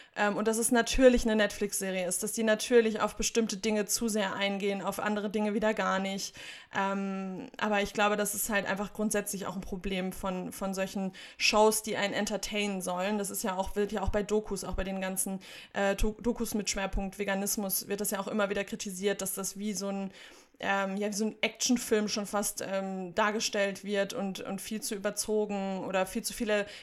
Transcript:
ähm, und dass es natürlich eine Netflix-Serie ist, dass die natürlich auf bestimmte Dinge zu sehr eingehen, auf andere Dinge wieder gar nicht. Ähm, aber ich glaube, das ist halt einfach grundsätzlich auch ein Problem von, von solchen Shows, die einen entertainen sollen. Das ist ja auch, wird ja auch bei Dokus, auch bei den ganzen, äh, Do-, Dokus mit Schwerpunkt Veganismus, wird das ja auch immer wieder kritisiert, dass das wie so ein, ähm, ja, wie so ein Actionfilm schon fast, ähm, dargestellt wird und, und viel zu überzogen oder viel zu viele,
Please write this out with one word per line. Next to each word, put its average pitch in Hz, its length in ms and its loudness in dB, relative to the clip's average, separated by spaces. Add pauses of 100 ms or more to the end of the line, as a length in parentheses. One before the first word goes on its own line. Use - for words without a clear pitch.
(160)
ähm, 208 220 2
und 214 100 0
dass 220 100 4
es 226 140 0
natürlich 240 540 8
eine 220 100 4
Netflix-Serie 196 720 0
ist, - 140 -2
dass 214 100 -4
die 226 120 -2
natürlich 220 580 4
auf 208 140 0
bestimmte 220 420 0
Dinge 214 280 0
zu 233 220 0
sehr 202 280 0
eingehen, 196 480 0
auf 190 160 -2
andere 208 320 -2
Dinge 208 240 0
wieder 214 180 2
gar 190 240 2
nicht. 196 380 -4 (420)
Ähm, 196 720 -2 (100)
aber 208 240 2
ich 202 120 -2
glaube, 208 240 4
das 208 180 0
ist 208 160 -2
halt 196 160 2
einfach 196 260 -2
grundsätzlich 208 540 -2
auch 170 80 -6
ein 196 60 -4
Problem 185 500 -4
von, 180 400 -4
von 196 240 -4
solchen 190 360 -2 (260)
Shows, 214 440 6
die 208 160 -4
einen 202 160 0
entertainen 208 680 -2
sollen. 185 360 0
Das 202 140 -4
ist 196 120 -4
ja 190 120 0
auch, 190 200 -2
wird 208 160 2
ja 202 120 -2
auch 190 60 0
bei 208 120 4
Dokus, 214 420 0
auch 185 120 -4
bei 196 80 0
den 190 180 -4
ganzen, 190 380 -2 (340)
äh, 196 220 2
Do-, 214 260 2
Dokus 226 320 0
mit 208 160 0
Schwerpunkt 196 480 -2
Veganismus, 202 720 0
wird 202 120 -2
das 202 120 -2
ja 196 80 0
auch 196 80 -4
immer 202 240 0
wieder 202 120 0
kritisiert, 196 600 -2
dass 190 100 -4
das - 240 -6
wie 208 160 -2
so 196 160 -4
ein, 196 220 -4 (500)
ähm, 196 340 0
ja, 208 140 -2
wie 208 40 -4
so 214 120 0
ein 214 160 -4
Actionfilm 226 640 2
schon 208 180 -2
fast, - 400 -2
ähm, 190 480 -4
dargestellt 208 680 0
wird 196 300 0
und, 190 260 -4
und 196 220 -6
viel 214 180 -6
zu 214 160 -4
überzogen 202 880 -2
oder 185 220 0
viel 214 180 -4
zu - 100 -8
viele, 208 320 0 (180)